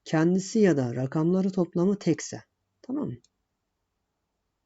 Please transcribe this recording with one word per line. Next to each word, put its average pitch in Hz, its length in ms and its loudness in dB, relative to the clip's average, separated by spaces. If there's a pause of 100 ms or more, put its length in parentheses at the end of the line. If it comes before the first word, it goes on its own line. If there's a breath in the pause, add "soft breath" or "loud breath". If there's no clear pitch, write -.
kendisi 180 540 0
ya 180 180 6
da 123 200 -2
rakamları 170 560 0
toplamı 185 460 0
tekse. - 460 -4 (380)
Tamam 254 260 -6
mı? 120 80 -10 (1500)